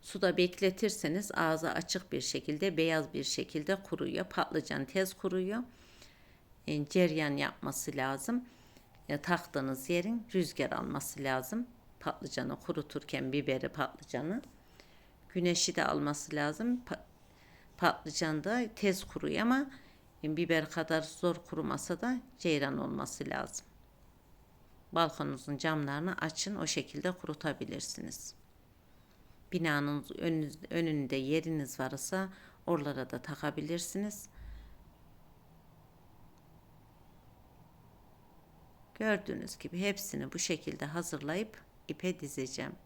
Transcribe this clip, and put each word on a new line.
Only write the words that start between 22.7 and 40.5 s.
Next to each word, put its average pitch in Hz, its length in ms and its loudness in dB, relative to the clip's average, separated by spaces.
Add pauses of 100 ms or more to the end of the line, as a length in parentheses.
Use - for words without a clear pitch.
olması 139 520 -4
lazım. - 360 -4 (1300)
Balkonunuzun 143 680 2
camlarını 151 600 0
açın, - 380 -2
o 160 120 -2
şekilde 151 440 -2
kurutabilirsiniz. - 1200 -6 (1200)
Binanın 147 500 2 (120)
önünüz-, 156 400 0 (120)
önünde 151 460 2
yeriniz 151 640 0
varsa 143 500 -2 (380)
oralara 143 420 0
da 123 120 -4
takabilirsiniz. 160 1080 -4 (4000)
Gördüğünüz - 600 0
gibi 170 220 -8
hepsini 190 540 -2
bu 170 60 -6
şekilde 156 460 -2